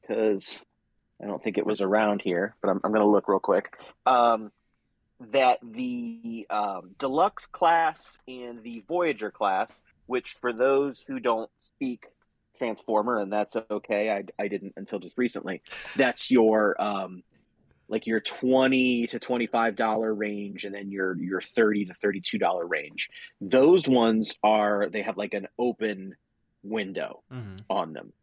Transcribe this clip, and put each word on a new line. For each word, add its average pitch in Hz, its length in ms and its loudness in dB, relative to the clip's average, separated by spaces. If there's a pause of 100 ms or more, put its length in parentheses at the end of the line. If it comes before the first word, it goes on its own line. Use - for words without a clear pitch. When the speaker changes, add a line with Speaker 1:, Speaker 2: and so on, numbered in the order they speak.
Speaker 1:
'cause 107 560 -2 (580)
I - 40 -12
don't 101 180 -8
think 101 140 -2
it - 80 0
was 104 160 -2
around 104 400 2
here, 92 400 -2
but 101 80 0
I'm, 95 120 0
I'm 104 120 -2
gonna 107 120 4
look 104 220 4
real 98 140 2
quick, - 340 0 (300)
um, 120 480 2 (800)
that 127 300 4
the, 117 880 -8
um, 98 480 -4
Deluxe 151 480 0
class 165 800 0
and 120 380 -14
the 117 240 -12
Voyager 151 420 -2
class, 95 520 -2 (240)
which 123 260 -4
for 120 220 -4
those 135 480 2
who - 180 -10
don't 113 400 -2
speak - 460 -8 (520)
Transformer, 110 640 -2
and 98 140 -4
that's 107 240 -2 (120)
okay, 104 420 -2
I, 101 120 -2 (180)
I 104 60 -2
didn't 95 300 -8
until 101 220 -8
just 87 180 -12
recently, 117 440 -4 (360)
that's 127 340 0
your, 107 500 4
um, 95 440 -6 (640)
like, 107 180 -4
your 113 140 0
twenty 127 840 2
to 117 120 -6
twenty-five 117 560 0
dollar 110 380 0
range, 104 500 -6
and 98 100 -10
then 101 160 -10
your, 95 280 -2
your 92 240 -4
thirty 107 420 2
to 90 100 -8
thirty-two 101 440 -4
dollar 90 280 0
range. 76 440 -6 (320)
Those 139 480 6
ones 113 520 4
are, 104 460 4
they 107 140 -4
have, 101 160 -4
like, 101 160 -4
an 101 240 -6
open 107 580 -2 (480)
window 98 680 -6
Speaker 2:
Mm-hmm. 107 280 -12 (120)
Speaker 1:
on 90 220 -2
them. 64 320 -16